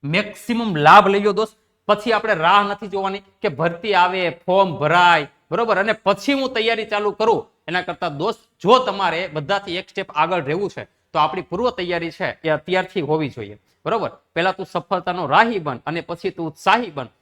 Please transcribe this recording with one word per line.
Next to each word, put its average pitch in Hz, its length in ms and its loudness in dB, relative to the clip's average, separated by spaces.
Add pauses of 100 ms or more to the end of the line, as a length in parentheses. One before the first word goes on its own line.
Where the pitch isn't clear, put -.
મેક્સિમમ 208 720 -4
લાભ 170 320 8
લઈ 196 160 2
લો, 208 100 2
દોસ્ત, 214 240 -4 (300)
પછી 208 240 0
આપણે 214 220 0
રાહ 180 300 4
નથી 202 240 -6
જોવાની 190 360 -6 (180)
કે 208 80 0
ભરતી 170 440 -2
આવે, 180 280 2 (240)
ફોર્મ 190 240 4 (100)
ભરાય, 165 480 4 (240)
બરોબર, 214 260 0
અને 208 160 0
પછી 202 400 -2
હું 262 200 -2
તૈયારી 226 320 -2
ચાલુ 208 260 -2
કરું. 214 340 0 (220)
એના 175 140 -2
કરતાં, 170 360 -8
દોસ્ત, 202 220 -4 (220)
જો 233 180 6
તમારે 190 480 -2
બધાથી 175 500 -4
એક 185 120 -10
સ્ટેપ - 260 -8
આગળ 170 260 0
રહેવું 170 280 -4
છે, - 180 -14 (260)
તો 160 60 0
આપણી 160 220 0
પૂર્વ 220 280 -2
તૈયારી 175 420 -6
છે, 175 160 -6 (160)
એ 160 60 -2
અત્યારથી 180 520 -2
હોવી 151 280 -2
જોઈએ, 104 300 -14 (260)
બરોબર. 175 260 -2 (220)
પહેલા 180 180 0
તું 185 140 -8
સફળતાનો 180 600 -6
રાહી 208 320 2
બન 143 260 -6
અને 160 160 -6
પછી 170 300 -8
તું 170 160 -8
ઉત્સાહી 196 440 0
બન. 135 160 -10 (140)